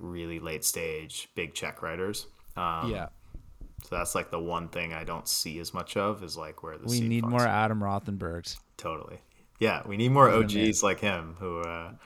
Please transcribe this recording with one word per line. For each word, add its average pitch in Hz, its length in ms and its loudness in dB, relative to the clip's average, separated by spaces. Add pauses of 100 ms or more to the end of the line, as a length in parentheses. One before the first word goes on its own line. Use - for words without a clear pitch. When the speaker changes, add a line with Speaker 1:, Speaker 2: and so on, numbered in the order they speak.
Speaker 1:
really 85 400 -8
late 78 240 -6
stage 80 720 -4
big 82 180 -6
check - 300 -8
writers. 90 460 -4 (280)
Um, 85 340 -2
Speaker 2:
Yeah. 92 180 -4 (760)
Speaker 1:
so - 140 -6
that's, 87 180 -2
like, 87 160 -2
the 85 100 -2
one 85 280 -4
thing 82 260 -6
I 80 100 -6
don't 82 240 -6
see 80 300 -2
as 85 160 -8
much 90 240 -4
of 101 260 0
is, 76 100 -10
like, 78 280 -10
where 80 160 -10
the - 80 -10
Speaker 2:
We 120 140 2
Speaker 1:
seed 113 100 2
Speaker 2:
need 117 140 2
Speaker 1:
funds 117 80 0 (100)
Speaker 2:
more 120 40 6
Adam 107 340 2
Rothenbergs. 98 760 -4 (220)
Speaker 1:
Totally. 80 400 -8 (400)
Yeah, 107 280 2
we 101 120 -4
need 123 140 4
more 131 160 12
Speaker 2:
He's 110 220 6
the 104 80 2
man. 110 80 6
Speaker 1:
O 110 40 6
Gs 101 120 2
like 95 180 4
him 85 380 -2
who, 87 220 -4
uh, 85 320 -6 (140)